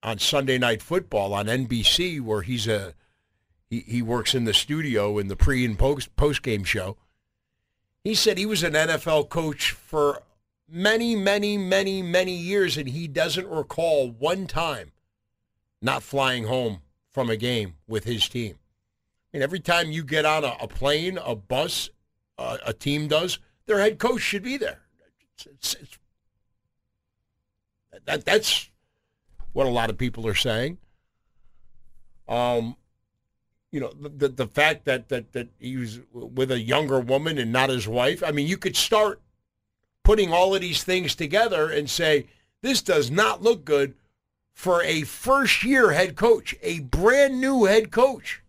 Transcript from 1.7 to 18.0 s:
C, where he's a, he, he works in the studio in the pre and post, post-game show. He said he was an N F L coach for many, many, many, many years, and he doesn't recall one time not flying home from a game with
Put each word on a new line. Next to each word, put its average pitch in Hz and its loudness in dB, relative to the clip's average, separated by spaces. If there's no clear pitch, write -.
C, 170 2
where 107 -2
he's 113 -4
a, 98 -2
he, 117 -6
he 117 -4
works 117 -2
in 120 0
the 107 -2
studio 113 -2
in 101 -4
the 98 -8
pre 127 2
and 110 -4
post, 135 0
post-game 127 -2
show. 95 -6
He 220 -4
said 208 2
he 196 -2
was 214 -2
an 165 0
N 160 2
F 156 -2
L 156 4
coach 156 -4
for - -2
many, 220 2
many, 202 0
many, 190 0
many 180 0
years, 175 0
and 139 -6
he 160 -6
doesn't 160 -2
recall 156 0
one 165 -2
time 151 -4
not 131 -2
flying 131 -2
home 117 -4
from 123 -2
a 110 0
game 110 -4
with 110 -4